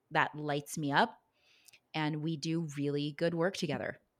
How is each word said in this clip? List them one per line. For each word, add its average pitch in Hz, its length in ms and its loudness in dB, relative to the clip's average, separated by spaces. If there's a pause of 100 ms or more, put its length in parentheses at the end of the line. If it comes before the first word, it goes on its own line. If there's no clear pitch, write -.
(100)
that 151 240 4
lights 147 440 -4
me 143 140 0
up, 202 260 4 (760)
and 151 300 -2
we 165 160 -2
do 160 300 -2 (100)
really 143 400 0
good 170 160 2
work 170 220 0
together. - 420 -4 (220)